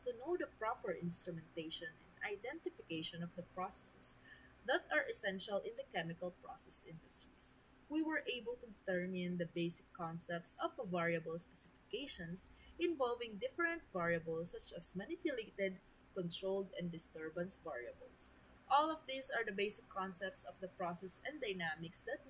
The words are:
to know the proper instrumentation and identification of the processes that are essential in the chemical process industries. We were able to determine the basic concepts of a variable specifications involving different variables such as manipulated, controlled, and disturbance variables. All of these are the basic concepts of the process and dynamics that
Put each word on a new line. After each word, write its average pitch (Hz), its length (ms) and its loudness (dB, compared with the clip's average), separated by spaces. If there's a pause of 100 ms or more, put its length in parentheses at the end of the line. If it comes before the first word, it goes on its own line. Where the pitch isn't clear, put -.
to 247 160 0
know 339 160 2
the 311 200 -2
proper 220 360 0
instrumentation 165 960 -4
and - 480 -6
identification 175 840 -4
of 175 100 -6
the 175 220 -8
processes - 600 -4 (480)
that 294 260 8
are 294 160 6
essential 196 540 2
in 226 160 -2
the 269 160 -6
chemical 170 480 0
process - 480 -8
industries. - 640 -10 (340)
We 311 140 4
were 302 240 2
able 247 320 -2
to 247 80 -14
determine 180 720 2
the 170 160 2
basic 170 400 2
concepts 170 640 -4
of 339 160 2
a 220 160 -4
variable 170 480 4
specifications - 1080 -6 (300)
involving 240 600 2
different 339 420 2 (140)
variables 170 580 2
such - 240 -8
as - 220 -6
manipulated, 214 800 0 (360)
controlled, 190 540 0 (100)
and 175 120 0
disturbance 165 720 -4
variables. - 720 -6 (320)
All 302 240 10
of 311 160 0
these 262 240 -2
are 226 160 2
the 208 80 -2
basic 208 340 0
concepts 190 560 -4
of - 160 -10
the 180 140 -6
process 180 500 -2
and 285 160 -4
dynamics 165 640 -2
that - 280 -4